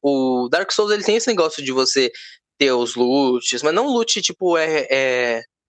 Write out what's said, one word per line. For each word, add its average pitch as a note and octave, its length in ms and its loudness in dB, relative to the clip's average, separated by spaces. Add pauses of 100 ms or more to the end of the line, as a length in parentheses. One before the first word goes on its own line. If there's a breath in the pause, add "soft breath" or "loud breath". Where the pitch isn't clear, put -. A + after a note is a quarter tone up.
o C3 480 0
Dark F3 220 0
Souls, G#3 200 0
ele G3+ 120 -2
tem G#3 120 2
esse A3+ 120 -2
negócio D#3+ 360 0
de C3 80 -4
você C3 400 0 (460 loud breath)
ter C#3 140 2
os A#2+ 240 0
loots, B2 680 0
mas D#3 100 2
não A#3 140 0
loot A#3 340 0
tipo F3 360 0
é, D#3 320 -2
é B2 540 0 (260)